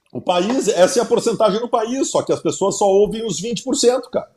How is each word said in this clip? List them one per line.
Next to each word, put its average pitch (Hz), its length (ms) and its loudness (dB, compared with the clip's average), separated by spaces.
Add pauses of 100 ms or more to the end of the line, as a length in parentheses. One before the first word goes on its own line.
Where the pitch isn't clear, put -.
(120)
O - 80 -10
país, 190 480 0
essa 196 300 4
é 240 40 4
a 208 40 -4
porcentagem 220 540 2
no 240 80 -6
país, 240 420 -2
só 143 120 0
que 165 100 -2
as 139 80 -2
pessoas 190 380 -2
só 208 80 2
ouvem 208 380 2
os 180 160 -6
vinte 226 220 -6
por 262 140 -4
cento, - 340 0
cara. - 260 -6